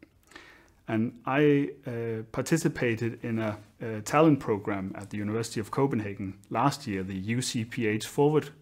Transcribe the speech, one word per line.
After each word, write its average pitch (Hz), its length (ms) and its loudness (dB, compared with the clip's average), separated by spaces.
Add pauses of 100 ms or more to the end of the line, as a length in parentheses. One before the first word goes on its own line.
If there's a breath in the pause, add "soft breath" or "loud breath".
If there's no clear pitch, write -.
(880 loud breath)
And 117 380 0
I, 143 440 4 (160)
uh, 117 360 -4 (100)
participated 127 920 0
in 117 160 -2
a, 107 200 -2 (220)
a 113 200 -6
talent 147 400 6
program 98 560 -2
at 101 140 -12
the 104 80 -6
University 110 420 -2
of 101 100 -6
Copenhagen 104 680 -2 (100)
last 127 380 2
year, 95 160 -2
the 95 120 -6
U 110 280 -2
C 117 220 -2
P 117 220 -4
H 107 200 0
Forward 147 420 2 (140)